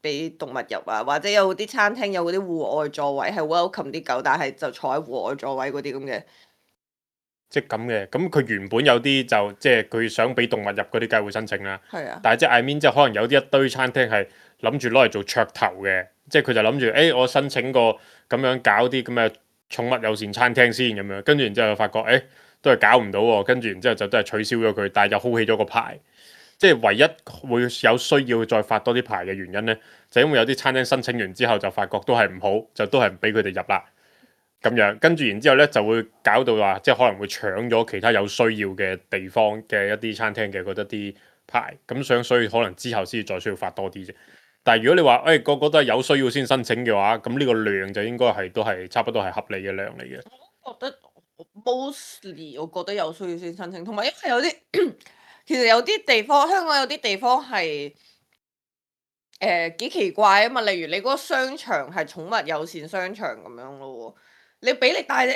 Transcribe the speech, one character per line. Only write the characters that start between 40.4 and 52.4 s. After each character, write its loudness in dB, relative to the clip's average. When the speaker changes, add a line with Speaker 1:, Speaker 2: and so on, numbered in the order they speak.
Speaker 2:
嘅 -8
嗰 -8
一 -6
啲 -10
牌， -6
噉 -6
想， 0
所 2
以 0
可 -2
能 -2
之 -8
後 -4
先 -8
再 -8
需 -6
要 -6
發 -6
多 -8
啲 -16
啫。 -20
但 4
係 0
如 2
果 6
你 4
話， 6
誒， 4
個 0
個 0
都 4
係 4
有 0
需 2
要 2
先 -4
申 2
請 -4
嘅 2
話， 2
噉 -6
呢 0
個 2
量 -2
就 -6
應 -6
該 2
係， -2
都 -4
係 -4
差 -2
不 -4
多 -2
係 -4
合 -8
理 -8
嘅 -6
量 -8
嚟 -16
嘅。 -16
Speaker 1:
我 -16
覺 -10
得 -20
mostly， -8